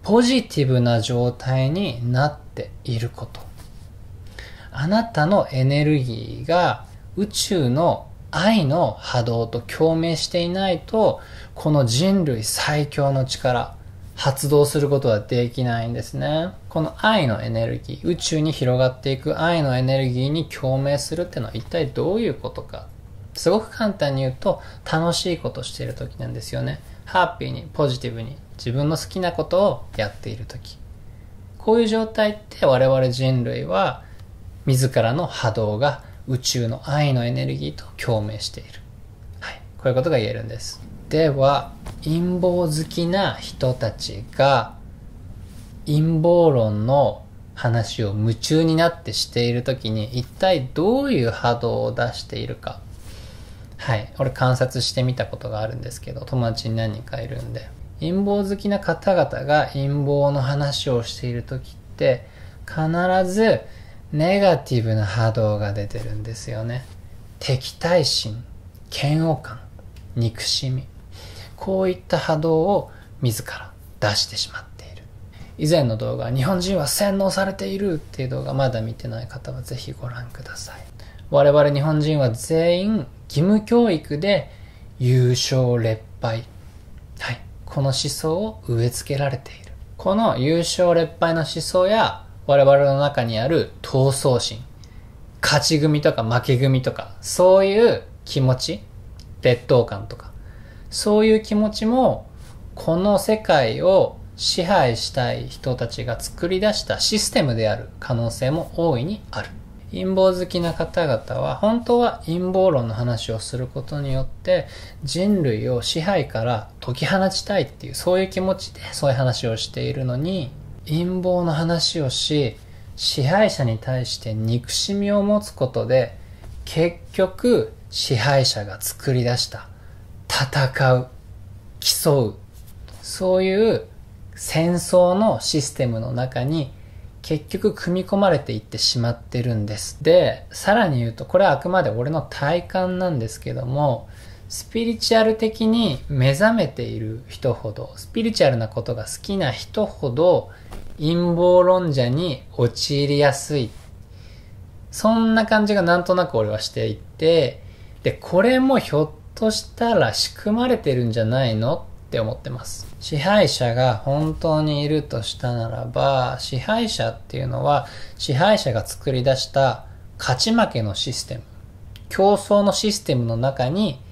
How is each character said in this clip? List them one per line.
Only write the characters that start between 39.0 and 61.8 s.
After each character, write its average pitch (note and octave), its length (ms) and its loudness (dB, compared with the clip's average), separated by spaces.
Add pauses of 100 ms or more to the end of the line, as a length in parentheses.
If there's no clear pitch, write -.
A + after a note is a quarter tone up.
は - 120 -10
い。 - 100 -16 (160)
こ - 80 -16
う - 40 4
い - 20 2
う A#2+ 40 2
こ C3 60 2
と E3 80 0
が D3 80 2
言 A2 100 0
え A2+ 60 -4
る A2 100 -8
ん A2 60 -8
で A#2 100 -10
す。 - 220 -12 (260)
で D#3 220 4
は、 C#3 420 2 (320)
陰 F3 380 0
謀 F3+ 260 4
好 D#3 220 -2
き E3+ 160 -2
な F3 300 0
人 - 380 -2
た - 180 -2
ち G#2 340 -10 (100)
が、 C3+ 380 4 (1120)
陰 D#3 360 4
謀 E3+ 320 8
論 G#2+ 320 2
の C3 380 2 (300)
話 A#2 500 0
を G2+ 60 0
夢 G#2+ 240 0
中 D#3 300 2
に D#3+ 120 4
な E3 120 4
っ - 160 -4
て A2+ 100 -8
し - 140 -2
て A#2+ 200 0
い A#2+ 60 0
る A#2+ 100 -2
時 B2+ 260 -4
に、 A2 300 -4
一 - 80 -6
体 F3 460 0
ど A3+ 300 2
う C#4 100 0
い C3+ 120 2
う A2+ 60 2
波 A#2+ 240 0
動 A#2 300 -2
を A#2 80 -2
出 A#2+ 200 -2
し - 100 -12
て A2+ 160 -10
い A2+ 60 -6
る A#2+ 100 -8
か。 - 260 -10 (960)
は B2 180 -2
い。 G#2+ 220 -6
俺 C3 140 -2
観 B2+ 260 2
察 B2+ 240 0
し - 100 -2
て B2+ 120 0
み B2+ 120 0
た A#2+ 120 -4
こ - 100 -10
と B2 120 -10
が G#2+ 120 -4
あ A2 60 -4
る - 80 -6
ん - 60 -8
で - 80 -10
す - 120 -12
け - 100 -12
ど、 - 140 -10
友 B2 200 0
達 A2+ 220 -4
に A2+ 80 -2
何 A2 160 -2
人 G#2+ 120 -8
か - 180 -8
い A#2 60 -8
る B2 140 -8
ん A#2 120 -8
で。 - 160 -10 (320)
陰 D#3+ 100 -2
謀 G3+ 360 2
好 G3 100 -2
き G3+ 100 -4
な G3+ 120 2
方 F#3 340 0
々 C3+ 320 0
が D3 220 4
陰 C#3 200 -2
謀 C#3+ 440 2
の C#3 100 0
話 C#3+ 480 -2
を A#2+ 140 2
し - 120 -10
て B2+ 120 -8
い A#2+ 60 -4
る A#2+ 100 -6
時 - 280 -10
っ - 40 -16 (200)